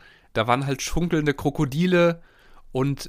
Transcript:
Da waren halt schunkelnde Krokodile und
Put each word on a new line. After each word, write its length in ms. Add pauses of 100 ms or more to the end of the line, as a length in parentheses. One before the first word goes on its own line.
(340)
Da 120
waren 200
halt 160
schunkelnde 500
Krokodile 880 (500)
und 360